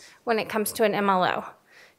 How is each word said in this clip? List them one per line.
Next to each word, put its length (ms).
when 160
it 100
comes 240
to 100
an 120
M 140
L 140
O, 220